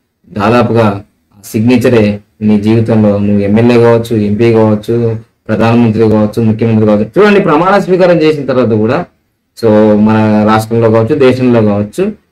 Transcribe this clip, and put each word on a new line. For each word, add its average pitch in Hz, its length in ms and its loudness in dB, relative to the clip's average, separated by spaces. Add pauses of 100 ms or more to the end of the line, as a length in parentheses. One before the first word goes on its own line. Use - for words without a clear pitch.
(380)
దాదాపుగా 110 640 0 (300)
ఆ - 120 -20
సిగ్నేచరే 113 760 0 (220)
నీ 107 180 0
జీవితంలో 110 580 0
నువ్వు 101 200 -2
ఎమ్మెల్యే 113 400 2
కావచ్చు, 117 380 0
ఎంపీ 104 360 0
కావచ్చు, 110 640 -2 (320)
ప్రధానమంత్రి 113 600 0
కావచ్చు, 107 340 -2
ముఖ్యమంత్రి 110 440 0
కావచ్చు. 107 320 0
చూడండి, 202 220 2
ప్రమాణ 175 380 0
స్వీకారం 175 440 0
చేసిన 147 240 -2
తర్వాత 123 220 -2
కూడా, 113 360 -2 (600)
so 110 60 4 (280)
మన 107 500 2
రాష్ట్రంలో 113 420 0
కావచ్చు, 113 240 0
దేశంలో 127 480 2
కావచ్చు, 104 500 -4 (180)